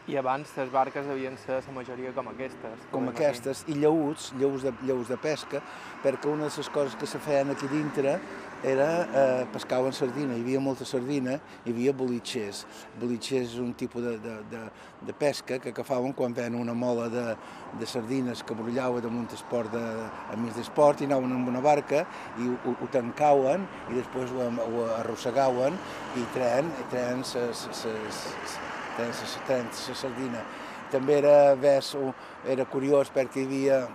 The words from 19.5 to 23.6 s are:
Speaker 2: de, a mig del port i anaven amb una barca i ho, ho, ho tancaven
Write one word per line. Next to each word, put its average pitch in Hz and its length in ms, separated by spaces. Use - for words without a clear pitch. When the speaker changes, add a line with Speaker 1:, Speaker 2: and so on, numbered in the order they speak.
Speaker 2:
de, 117 140
a - 320
mig 113 240
del 110 160
port 147 240
i 143 80
anaven 131 240
amb 123 160
una 123 160
barca 147 400
i 123 80
ho, 123 140
ho, 123 100
ho 123 160
tancaven 139 720